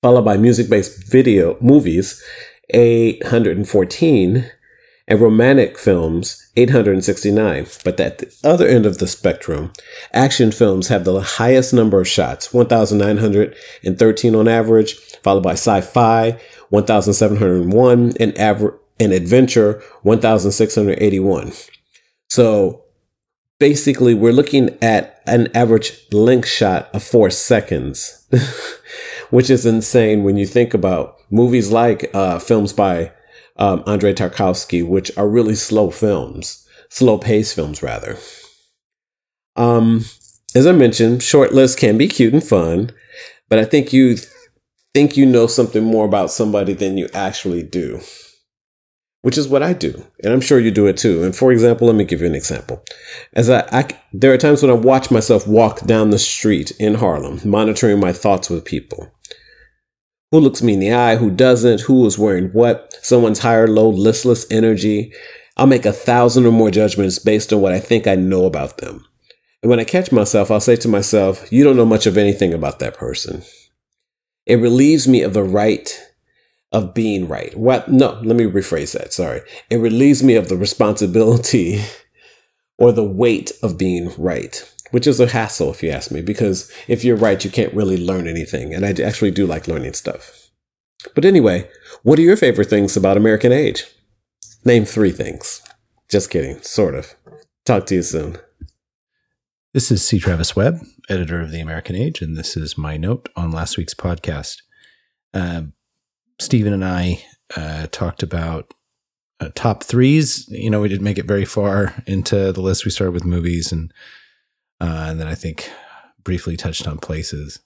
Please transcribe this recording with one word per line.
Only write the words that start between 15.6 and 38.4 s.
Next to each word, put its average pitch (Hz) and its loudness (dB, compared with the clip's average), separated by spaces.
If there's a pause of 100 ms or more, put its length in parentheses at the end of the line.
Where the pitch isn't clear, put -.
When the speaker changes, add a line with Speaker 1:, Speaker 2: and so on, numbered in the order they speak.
Speaker 1:
one 101 2
thousand 104 0
seven 104 0
hundred 90 0
one, 120 4
and 113 -2
aver-, 104 -2 (200)
and 107 2
adventure, 104 2 (200)
one 107 2
thousand 101 2
six 107 0
hundred 104 0
eighty-one. 98 -2 (800)
So 107 2 (720)
basically, 139 2
we're 113 2
looking 135 2
at 110 -2
an 117 2
average 113 2 (200)
length 117 2
shot - -2
of 107 -6
four 110 2
seconds, - -4
<laughs> - -6
which 127 2
is 117 2
insane 110 2
when 98 2
you 98 0
think 117 0
about 92 -2 (140)
movies 117 2
like, 113 0
uh, 95 -2
films 104 -2
by, 87 -2 (460)
um, 98 0
Andrei 101 0
Tarkovsky, 92 -4
which 92 -4
are 101 0
really 110 0
slow 104 -2
films, - -6 (220)
slow 113 2
pace 107 -2
films, 76 -8
rather. 57 -10 (1400)